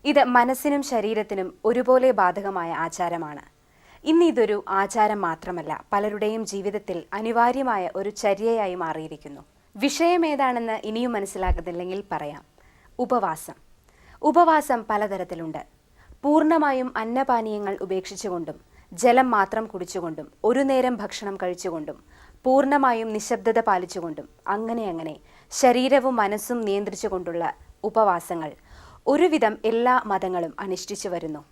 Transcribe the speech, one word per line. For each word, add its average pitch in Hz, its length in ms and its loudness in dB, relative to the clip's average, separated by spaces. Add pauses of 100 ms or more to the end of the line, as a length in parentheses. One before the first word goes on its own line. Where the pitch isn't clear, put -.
(100)
ഇത് 285 100 6 (160)
മനസ്സിനും 262 520 2
ശരീരത്തിനും 208 600 -2 (200)
ഒരുപോലെ 254 400 4 (100)
ബാധകമായ 185 520 0 (140)
ആചാരമാണ്. 165 600 -6 (680)
ഇന്ന് 339 220 6
ഇതൊരു 214 240 2 (240)
ആചാരം 208 460 2
മാത്രമല്ല, 165 460 -6 (200)
പലരുടെയും 214 580 -2
ജീവിതത്തിൽ 196 480 -6 (200)
അനിവാര്യമായ 233 720 0 (100)
ഒരു 202 100 -4 (120)
ചര്യയായി 202 600 0
മാറിയിരിക്കുന്നു. 156 640 -10 (400)
വിഷയം 330 480 2
ഏതാണെന്ന് 240 440 -2 (140)
ഇനിയും 233 260 -2
മനസ്സിലാകുന്നില്ലെങ്കിൽ 185 880 -4 (100)
പറയാം. 147 300 -8 (640)
ഉപവാസം. 180 520 -2 (760)
ഉപവാസം 302 600 4
പലതരത്തിലുണ്ട്. 180 720 -4 (600)
പൂർണ്ണമായും 294 680 4 (140)
അന്നപാനീയങ്ങൾ 220 720 0 (100)
ഉപേക്ഷിച്ചുകൊണ്ടും 180 720 -6 (320)
ജലം 247 440 4
മാത്രം 214 360 0
കുടിച്ചുകൊണ്ടും 175 540 -6 (220)
ഒരു 254 220 4
നേരം 254 320 2
ഭക്ഷണം 202 400 -8
കഴിച്ചുകൊണ്ടും 170 560 -6 (460)
പൂർണ്ണമായും 262 680 4
നിശബ്ദത 220 540 0
പാലിച്ചുകൊണ്ടും 175 580 -2 (280)
അങ്ങനെ 226 360 -4
അങ്ങനെ 160 240 -8 (460)
ശരീരവും 254 600 4
മനസ്സും 208 460 0
നിയന്ത്രിച്ചുകൊണ്ടുള്ള 196 760 -4 (440)
ഉപവാസങ്ങൾ 175 640 0 (600)
ഒരുവിധം 294 420 4 (160)
എല്ലാ 240 240 2 (160)
മതങ്ങളും 180 420 -2 (120)
അനുഷ്ഠിച്ചു 190 500 -8
വരുന്നു. 156 260 -8 (120)